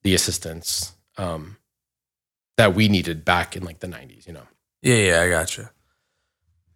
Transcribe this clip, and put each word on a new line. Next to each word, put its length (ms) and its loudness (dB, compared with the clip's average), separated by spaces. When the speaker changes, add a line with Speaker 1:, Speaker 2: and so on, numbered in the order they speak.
Speaker 1:
the 100 4
assistance, 760 -4
um, 380 -8
that 180 4
we 140 4
needed 360 0
back 320 0
in, 80 -10
like, 160 -14
the 80 -12
nineties, 380 -18
you 60 -20
know? 140 -20
Speaker 2:
Yeah, 140 4
yeah, 280 4
I 60 2
gotcha. 420 -2